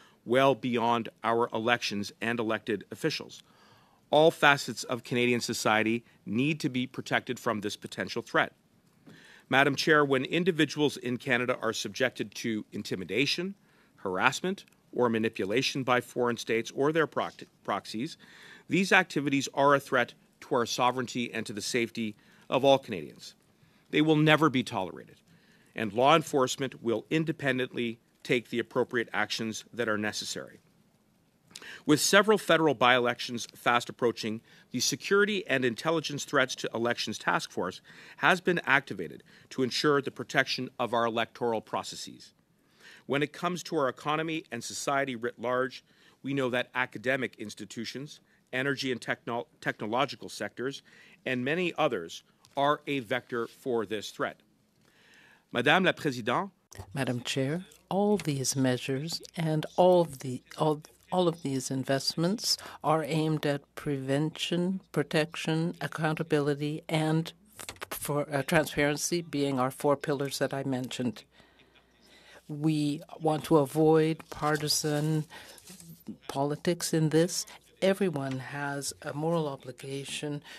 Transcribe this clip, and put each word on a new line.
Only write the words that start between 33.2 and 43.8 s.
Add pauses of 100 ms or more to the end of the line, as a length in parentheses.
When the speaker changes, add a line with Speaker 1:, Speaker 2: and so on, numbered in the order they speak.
Speaker 1:
fast
approaching, (280)
the
security
and
intelligence
threats
to
Elections
Task
Force (380)
has
been
activated (260)
to
ensure
the
protection
of
our
electoral
processes. (720)
When
it
comes
to
our